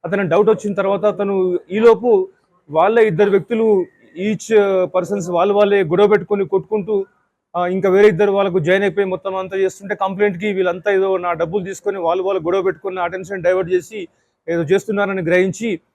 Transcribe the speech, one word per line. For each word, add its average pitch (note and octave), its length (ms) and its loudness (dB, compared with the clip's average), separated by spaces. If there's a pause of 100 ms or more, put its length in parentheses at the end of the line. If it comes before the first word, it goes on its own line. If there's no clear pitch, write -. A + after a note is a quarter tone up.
అతను F#3+ 240 -2
డౌట్ F#3+ 200 4
వచ్చిన G#3 260 0
తర్వాత G3 300 -2
అతను G3 540 0 (120)
ఈలోపు G#3+ 580 2 (420)
వాళ్ళే G#3+ 360 4
ఇద్దరు G3+ 240 2
వ్యక్తులు, G#3+ 540 2 (320)
ఈచ్ G3 800 2
పర్సన్స్ F3+ 360 -2
వాళ్ళు F3+ 240 2
వాళ్ళే G3+ 280 4
గొడవ F3+ 240 2
పెట్టుకొని G3+ 400 0
కొట్టుకుంటూ, G3 600 -2 (500)
ఆ, F3+ 100 -2
ఇంకా F#3 240 0
వేరే G3+ 180 6
ఇద్దరు G3 240 2
వాళ్ళకు G3 260 0
జాయిన్ F#3 260 2
అయిపోయి G3 220 -2
మొత్తం F#3+ 300 -6
అంతా F#3+ 200 -8
చేస్తుంటే, F#3+ 380 -4
కంప్లైంట్కి G3 580 -2
వీళ్ళంతా F#3 400 -2
ఏదో F#3+ 240 2
నా F3 160 -4
డబ్బులు E3+ 320 -4
తీసుకొని G3 340 -6
వాళ్ళు F3 240 -2
వాళ్ళు F#3 200 -2
గొడవ F3+ 200 0
పెట్టుకొని F#3 380 -6
అటెన్షన్ F3+ 420 -8
డైవర్ట్ F3+ 300 0
చేసి F#3 360 -6 (400)
ఏదో E3+ 140 -2
చేస్తున్నారని F#3+ 600 -2
గ్రహించి F3+ 580 -2 (140)